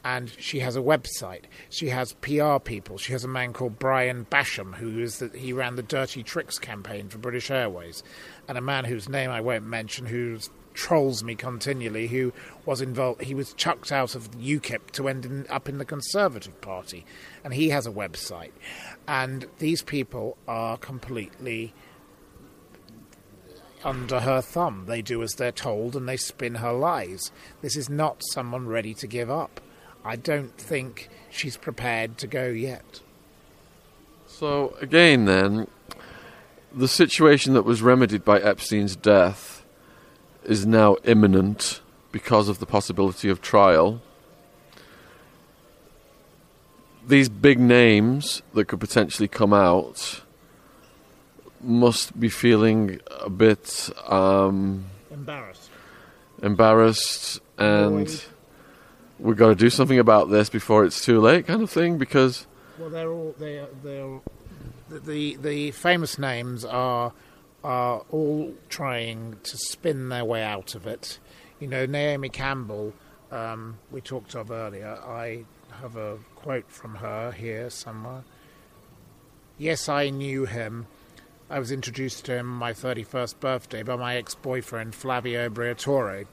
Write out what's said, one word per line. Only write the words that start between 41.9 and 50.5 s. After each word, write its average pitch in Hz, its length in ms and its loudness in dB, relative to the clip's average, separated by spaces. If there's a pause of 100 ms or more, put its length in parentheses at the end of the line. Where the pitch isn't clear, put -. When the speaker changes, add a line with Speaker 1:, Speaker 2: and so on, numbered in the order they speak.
Speaker 2:
because 107 380 2
of 98 100 -4
the - 80 -8
possibility 98 600 0
of 90 120 0
trial. 98 580 6 (3000)
These 135 220 6
big 120 300 6
names 120 840 6 (100)
that 107 120 4
could 95 140 -6
potentially 104 480 0
come 104 260 2
out 90 680 4 (1400)